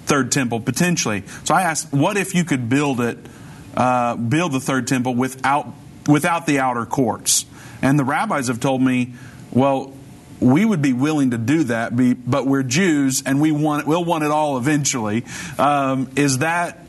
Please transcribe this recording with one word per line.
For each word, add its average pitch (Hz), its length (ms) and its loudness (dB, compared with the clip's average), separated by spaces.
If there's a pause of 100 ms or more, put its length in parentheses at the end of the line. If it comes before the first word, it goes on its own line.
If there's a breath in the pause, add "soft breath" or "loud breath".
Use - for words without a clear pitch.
third 131 280 0
temple, 117 280 0
potentially. 131 640 -2 (220 loud breath)
So 151 100 0
I 185 80 4
asked, 165 300 -4
what 170 240 2
if 190 180 -2
you 180 100 2
could 127 240 -2
build 135 320 2
it, 117 160 0 (600 loud breath)
uh, 120 400 2
build 139 360 0
the 131 80 -2
third 131 280 -2
temple 127 260 -2
without, 131 580 -2 (360)
without 165 380 2
the 143 120 2
outer 123 260 0
courts? - 640 -2 (340 loud breath)
And 160 160 4
the 139 80 2
rabbis 151 440 -2
have 120 100 -2
told 131 240 0
me, 127 320 0 (380 loud breath)
"Well, 135 400 2 (480)
we 139 240 6
would 196 180 2
be 139 100 2
willing 139 380 2
to 117 80 -2
do 143 260 2
that, 117 300 -2
be-, 123 200 4
but 135 300 -2
we're 135 200 2
Jews, 139 600 2
and 135 160 0
we 156 120 4
want, 147 340 0
we'll 170 180 2
want 165 200 0
it 147 80 0
all 151 260 0
eventually." 120 680 0 (340 loud breath)
Um, 135 580 2
is 139 220 2
that 165 500 -2